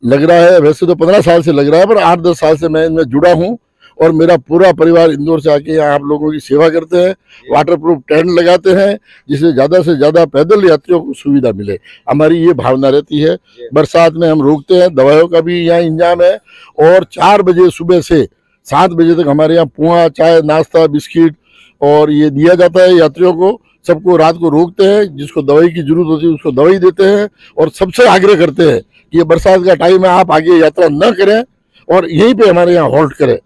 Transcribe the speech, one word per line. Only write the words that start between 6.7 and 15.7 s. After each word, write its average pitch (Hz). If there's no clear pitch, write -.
करते 165
हैं, 185
waterproof 156
tent 165
लगाते 180
हैं, 202
जिससे 147
ज़्यादा 147
से 160
ज़्यादा 156
पैदल 180
यात्रियों 165
को 156
सुविधा 139
मिले। 101
हमारी 156
ये 170
भावना 131
रहती 147
है। 165
बरसात 160
में 165
हम 156
रोकते 147
हैं, 180
दवाइयों 143
का 165
भी 175
यहाँ 170